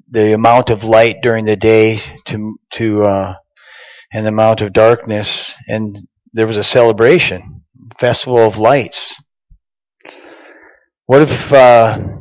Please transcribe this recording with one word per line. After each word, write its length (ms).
the 220
amount 380
of 160
light 360
during 220
the 140
day 420
to, 340
to, 320
uh, 300
and 120
the 40
amount 320
of 100
darkness, 840
and 300
there 160
was 80
a 80
celebration, 1000
festival 380
of 200
lights. 640
What 160
if, 280
uh, 480